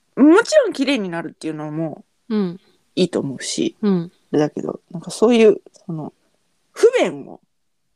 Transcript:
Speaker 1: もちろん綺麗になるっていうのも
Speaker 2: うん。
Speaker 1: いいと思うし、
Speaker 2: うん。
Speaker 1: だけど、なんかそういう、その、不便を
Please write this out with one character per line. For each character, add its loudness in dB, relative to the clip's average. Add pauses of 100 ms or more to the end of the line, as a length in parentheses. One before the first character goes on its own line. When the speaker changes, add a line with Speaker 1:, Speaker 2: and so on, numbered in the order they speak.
(160)
Speaker 1:
も 6
ち -4
ろ 4
ん -4
綺 -4
麗 0
に -6
な -8
る -10
っ -20
て -12
い -4
う -8
の -10
も -8 (240)
Speaker 2:
う -2
ん。 -4 (360)
Speaker 1:
い 2
い 0
と -4
思 -6
う -16
し、 -6
Speaker 2:
う 0
ん。 -2 (200)
Speaker 1:
だ 0
け -12
ど、 -8 (120)
な -10
ん -12
か -14
そ 2
う 4
い 6
う、 4 (240)
そ -10
の、 -10 (580)
不 4
便 -4
を -20 (540)